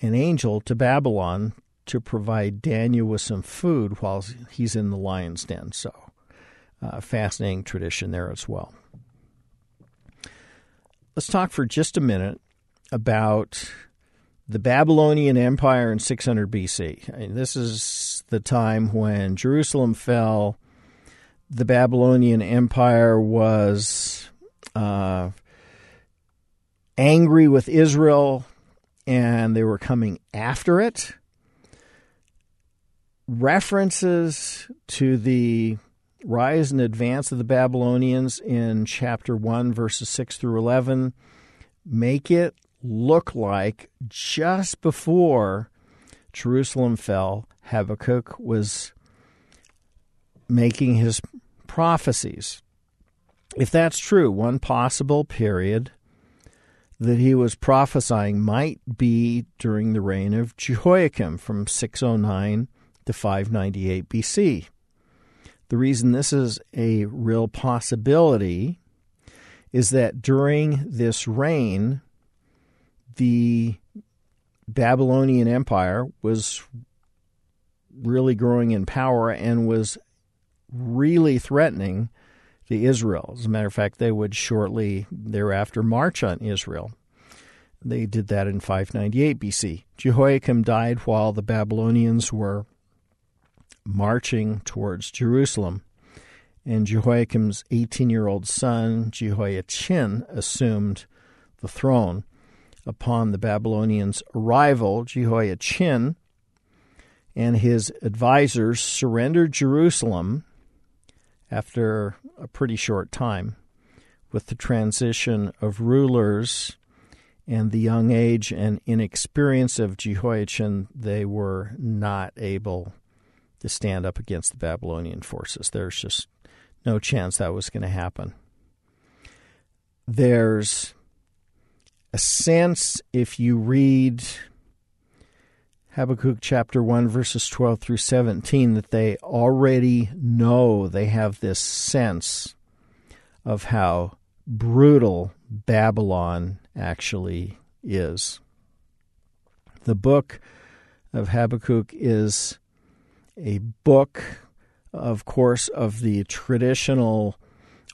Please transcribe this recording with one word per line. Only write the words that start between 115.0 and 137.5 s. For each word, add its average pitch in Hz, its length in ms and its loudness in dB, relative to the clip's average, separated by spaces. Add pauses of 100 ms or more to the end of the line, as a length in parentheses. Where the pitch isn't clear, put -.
of 104 200 -4
rulers 117 960 0 (680)
and 110 240 0
the 110 80 0
young 113 320 2
age 117 400 2
and 104 360 -2
inexperience 127 920 0
of 98 180 -2
Jehoiachin, 104 960 -4
they 107 320 -6
were 101 540 -6
not 104 580 -4
able 98 560 -8 (680)
to - 80 -8
stand 95 360 -4
up 90 140 -6
against - 320 -6
the - 80 -8
Babylonian 82 640 -8
forces. - 480 -12
There's 95 300 -8
just - 280 -8 (560)
no 110 140 0
chance 92 400 -4
that 87 160 -4
was 101 160 -8
gonna 101 180 -6
happen. 92 460 -8 (1700)
There's 113 880 2 (1200)
a 107 60 -4
sense, - 800 0 (120)
if 123 260 -2
you 120 180 2
read 131 680 2 (1700)
Habakkuk 127 500 0
chapter 123 420 0
one, 120 260 2
verses 117 400 -2
twelve 117 320 0